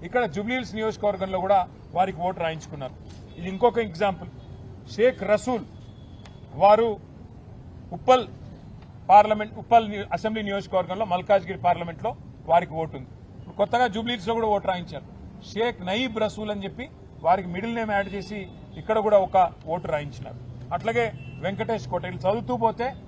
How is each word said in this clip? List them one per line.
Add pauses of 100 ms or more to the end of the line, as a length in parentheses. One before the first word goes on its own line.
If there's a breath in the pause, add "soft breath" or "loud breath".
ఇక్కడ
జూబ్లీ
హిల్స్
నియోజకవర్గంలో
కూడా (260)
వారికి
ఓటు
రాయించుకున్నారు. (460)
ఇది
ఇంకొక
ఎగ్జాంపుల్. (640)
షేక్
రసూల్ (880)
వారు (960)
ఉప్పల్ (840)
పార్లమెంట్,
ఉప్పల్
ని-,
అసెంబ్లీ
నియోజకవర్గంలో
మల్కాజ్గిరి
పార్లమెంట్లో (300)
వారికి
ఓటు
ఉంది. (280)
ఇప్పుడు
కొత్తగా
జూబ్లీ
హిల్స్లో
కూడా
ఓటు
రాయించారు. (500)
షేక్
నయీబ్
రసూల్
అని
చెప్పి (320)
వారికి
మిడిల్
నేమ్
యాడ్
చేసి (300)
ఇక్కడ
కూడా
ఒక (160)
ఓటు
రాయించినారు. (380)
అట్లాగే (260)
వెంకటేష్
కోట,
వీళ్ళు
చదువుతూ
పోతే (120)